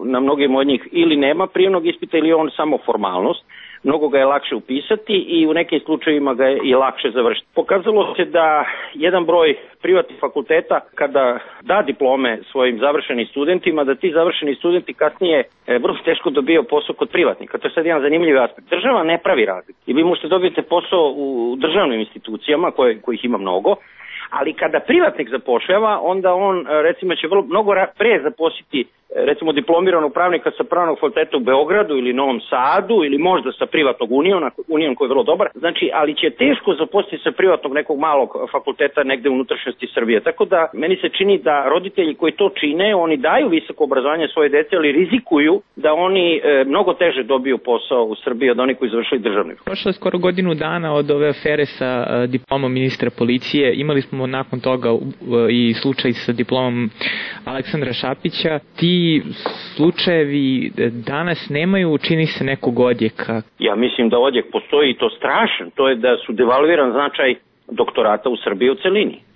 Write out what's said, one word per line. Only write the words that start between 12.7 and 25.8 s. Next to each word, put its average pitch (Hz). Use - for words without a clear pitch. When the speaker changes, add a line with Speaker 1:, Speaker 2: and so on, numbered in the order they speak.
Speaker 1:
završenim 135
studentima, 156
da 135
ti 175
završeni 160
studenti 170
kasnije, 151
e, 120
vrlo 131
teško 160
dobijaju 143
posao 147
kod 139
privatnika. 123
To 147
je 127
sad 160
jedan 160
zanimljiv 151
aspekt. -
Država 202
ne 165
pravi 160
razliku. 92
I -
vi 151
možete 170
dobiti 180
posao 170
u 131
državnim 156
institucijama, 139
koje, 117
kojih 117
ima 120
mnogo, 98
ali 139
kada 156
privatnik 285
zapošljava, 180